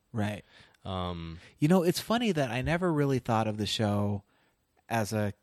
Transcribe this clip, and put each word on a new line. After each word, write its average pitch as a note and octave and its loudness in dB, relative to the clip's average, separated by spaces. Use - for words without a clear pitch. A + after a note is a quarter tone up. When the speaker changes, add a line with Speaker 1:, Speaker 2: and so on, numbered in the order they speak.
Speaker 1:
Right. G#2 -4
Speaker 2:
Um, F2 -6
Speaker 1:
You D3 2
know, F#3 6
it's F3 2
funny A3+ 0
that C#3+ -2
I A#2+ -2
never E3+ 0
really C#3+ 2
thought A2 2
of G#2+ -2
the G#2+ -2
show G#2 0
as A2 -2
a A2 0